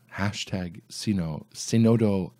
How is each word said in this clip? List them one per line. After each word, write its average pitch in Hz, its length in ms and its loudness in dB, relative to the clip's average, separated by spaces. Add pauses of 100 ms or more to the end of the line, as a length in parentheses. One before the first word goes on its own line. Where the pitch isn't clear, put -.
(160)
Hashtag 95 760 -4
Sino, 85 640 -4
Sinodo 113 880 2